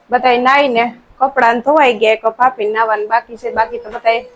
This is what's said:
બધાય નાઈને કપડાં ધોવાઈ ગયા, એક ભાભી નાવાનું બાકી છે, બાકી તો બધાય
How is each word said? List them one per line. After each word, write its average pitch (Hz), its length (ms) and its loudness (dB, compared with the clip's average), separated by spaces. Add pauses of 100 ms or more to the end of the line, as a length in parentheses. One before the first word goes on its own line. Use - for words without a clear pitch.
(100)
બધાય 247 280 2
નાઈને 247 560 0 (260)
કપડાં 247 400 2
ધોવાઈ 269 340 2
ગયા, 214 180 2
એક 220 140 -4
ભાભી 226 460 -2
નાવાનું 214 360 -2
બાકી 233 280 -4
છે, 233 140 -10
બાકી 233 280 -4
તો 220 120 -16
બધાય 233 340 -2 (120)